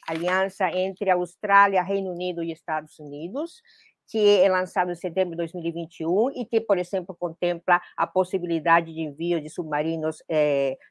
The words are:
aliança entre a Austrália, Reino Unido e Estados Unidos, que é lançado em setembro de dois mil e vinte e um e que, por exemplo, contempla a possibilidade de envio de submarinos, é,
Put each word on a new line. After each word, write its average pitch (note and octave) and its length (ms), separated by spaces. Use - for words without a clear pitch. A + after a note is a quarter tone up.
aliança F3+ 640
entre F#3 380
a F#3 60
Austrália, G3 680
Reino F#3+ 300
Unido F3 320
e E3 80
Estados D#3 480
Unidos, E3 640
que G#3 320
é F#3 80
lançado F#3 440
em F3 40
setembro F3+ 360
de E3 60
dois E3 140
mil E3+ 140
e E3+ 60
vinte E3 300
e D#3 40
um G3 240
e B3 160
que, A3+ 160
por G#3+ 160
exemplo, F3+ 420
contempla F3 640
a D#3+ 80
possibilidade E3+ 880
de D#3+ 80
envio D#3+ 400
de D3+ 80
submarinos, D#3 800
é, C#3+ 480